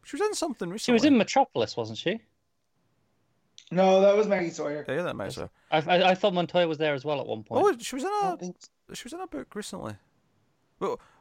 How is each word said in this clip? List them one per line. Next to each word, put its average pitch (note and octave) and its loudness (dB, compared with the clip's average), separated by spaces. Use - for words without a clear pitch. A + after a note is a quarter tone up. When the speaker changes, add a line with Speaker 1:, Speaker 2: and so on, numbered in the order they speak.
Speaker 1:
she - -12
was G4 -2
in G#4 -2
something B3 -6
Speaker 2:
She - -8
was A3+ 6
Speaker 1:
recently. C#4+ 4
Speaker 2:
in C4+ 8
Metropolis, F#3 0
wasn't A2 -6
she? G3+ -2
Speaker 3:
No, F#3+ 4
that G3+ 6
was G#3+ 4
Maggie F3+ 0
Sawyer. D3 -8
Speaker 1:
Yeah, C3+ -4
that E3 -6
Maggie G2+ -8
Sawyer. - -10
Speaker 2:
I, D#3 2
I, F3+ 4
I F#3 4
thought G3 0
Montoya F3 2
was D#3 -4
there D3+ 0
as C3 -6
well D3 -2
at A#2 -6
one A2 -6
point. D#4+ 0
Speaker 1:
Oh, F#4 2
she A#3 -10
was C4 -8
in F#4+ -4
Speaker 3:
I G#4 -2
Speaker 1:
a, F#4+ 0
Speaker 3:
don't E4+ -8
think F3+ -12
so. - -20
Speaker 1:
she - -14
was A#3+ -16
in E4+ -12
a F#4 -12
book C4+ -12
recently. G3 -10
Well, D#3+ -4